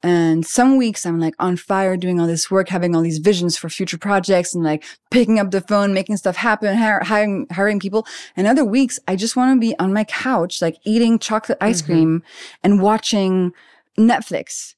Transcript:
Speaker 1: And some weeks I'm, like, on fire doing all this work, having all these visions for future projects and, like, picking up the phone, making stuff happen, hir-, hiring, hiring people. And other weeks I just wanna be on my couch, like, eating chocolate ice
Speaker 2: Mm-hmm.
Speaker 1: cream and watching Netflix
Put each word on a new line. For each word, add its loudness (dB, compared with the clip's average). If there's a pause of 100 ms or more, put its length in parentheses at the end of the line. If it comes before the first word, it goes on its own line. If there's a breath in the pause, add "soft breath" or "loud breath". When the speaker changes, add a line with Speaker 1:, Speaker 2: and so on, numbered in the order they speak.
Speaker 1:
And 2
some 4
weeks -2
I'm, -2
like, -2
on -2
fire -2
doing -2
all 0
this -4
work, 0
having -2
all 2
these -2
visions 0
for -10
future -6
projects 0
and, -2
like, -2 (260 loud breath)
picking 4
up 0
the -2
phone, 0
making -2
stuff -2
happen, 0
hir-, 0
hiring, -2
hiring 0
people. -4 (300 loud breath)
And 0
other 4
weeks 0
I -2
just -4
wanna 2
be 0
on 0
my 0
couch, -4
like, -2
eating 2
chocolate -4
ice 0
Speaker 2:
Mm-hmm. -6
Speaker 1:
cream 2 (400 loud breath)
and 4
watching 0 (440 soft breath)
Netflix 0